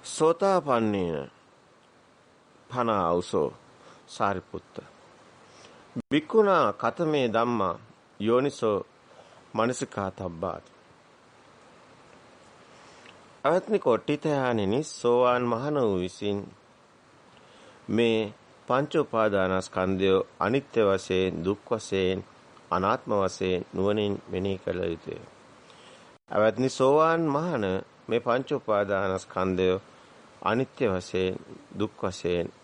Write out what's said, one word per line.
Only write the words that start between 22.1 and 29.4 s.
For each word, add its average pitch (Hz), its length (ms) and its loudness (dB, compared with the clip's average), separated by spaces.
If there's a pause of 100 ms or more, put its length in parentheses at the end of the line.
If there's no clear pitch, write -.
අනාත්ම 98 460 0
වශයෙන් 92 560 -2
නුවණින් 101 440 -2 (120)
මෙනෙහි 95 320 -4
කළ 92 260 -6
යුතුය. 82 380 -8 (1120)
අවත්නි 110 380 2
සෝවාන් 156 580 4
මහණ 143 380 -2 (380)
මේ 113 160 -2
පංච 123 320 -2
උපාදානස්කන්ධය 95 1200 0 (720)